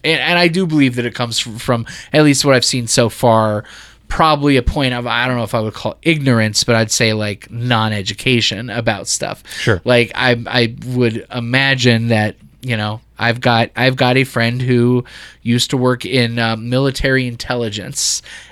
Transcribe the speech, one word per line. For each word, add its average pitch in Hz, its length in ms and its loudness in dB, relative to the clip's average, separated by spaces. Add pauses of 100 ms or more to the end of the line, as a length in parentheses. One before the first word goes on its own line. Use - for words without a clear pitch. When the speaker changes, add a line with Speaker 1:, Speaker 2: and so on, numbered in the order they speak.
Speaker 1:
and, 151 180 0
and 170 180 0
I 175 100 4
do 180 180 0
believe 143 300 2
that 120 80 -2
it 120 100 -6
comes 117 240 -4
from, 110 200 -8
from 117 280 -2 (280)
at 151 100 6
least 143 220 4
what 135 80 6
I've 120 100 2
seen 123 220 -2
so 117 240 2
far, 110 540 2 (440)
probably 147 480 2
a 123 60 2
point 131 320 0
of, 120 120 -6
I 117 200 0
don't 127 100 -2
know 120 80 -2
if 104 100 -8
I 117 60 2
would 110 140 -4
call - 280 -8
ignorance, 131 640 2
but 120 100 2
I'd 113 160 2
say, 113 220 2
like, 104 380 -6
non-education 113 1200 -2
about 110 380 -4
stuff. - 340 -6 (160)
Speaker 2:
Sure. 98 260 0
Speaker 1:
Like, 120 300 2
I, 120 320 0
I 117 280 0 (120)
would 120 480 0
imagine 123 760 2
that, 107 280 0 (240)
you 123 160 -4
know, 107 240 -4 (180)
I've 117 220 0
got, 117 360 2
I've 131 200 2
got 127 200 2
a 131 80 4
friend 120 360 -2
who 123 440 2 (380)
used 120 280 0
to 147 60 0
work 127 280 0
in, 117 340 0
uh, 113 180 0
military 127 680 0
intelligence, 117 960 -4 (320)